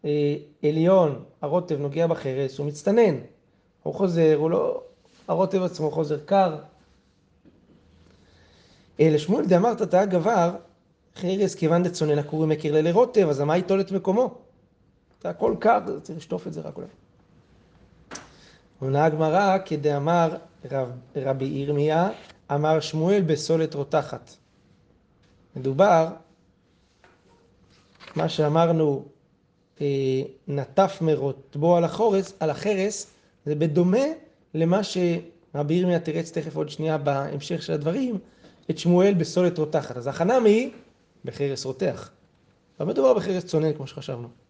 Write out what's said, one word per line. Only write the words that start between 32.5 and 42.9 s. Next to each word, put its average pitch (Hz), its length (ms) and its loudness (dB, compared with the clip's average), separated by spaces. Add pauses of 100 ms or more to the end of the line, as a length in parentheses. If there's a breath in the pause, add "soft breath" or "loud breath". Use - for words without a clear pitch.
החרס, 196 560 -4 (400 soft breath)
זה 151 80 -2
בדומה 175 520 2 (480)
למה 170 280 2
שרבי 170 920 -4
ירמיה 180 240 2
תירץ 165 320 -6
תכף 156 260 -8
עוד 156 120 -4
שנייה 156 300 -4
בהמשך 143 640 -4
של 165 100 -6
הדברים, 190 460 -4 (520 soft breath)
את 160 80 -4
שמואל, 180 360 4
בסולת 175 440 0
רותחת. 151 380 -4
אז 120 100 -8
הכנמי, 220 680 2 (520)
בחרס 139 400 -6
רותח. 135 460 -6 (720)
לא 151 60 -2
מדובר 254 280 4